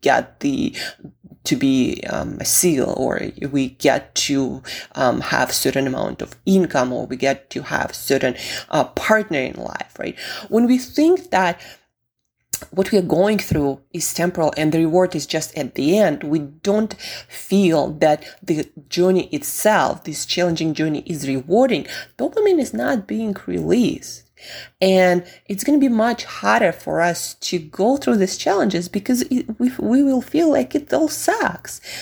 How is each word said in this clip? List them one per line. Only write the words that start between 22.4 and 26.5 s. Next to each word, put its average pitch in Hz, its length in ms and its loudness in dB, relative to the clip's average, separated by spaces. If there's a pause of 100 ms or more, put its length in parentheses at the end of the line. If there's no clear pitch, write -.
is 247 140 -2
not 240 340 -2
being 214 280 -4 (100)
released. 175 760 0 (580)
And 185 460 4 (220)
it's 196 160 -6
gonna 294 160 4
be 269 100 4
much 233 360 0
harder 208 460 2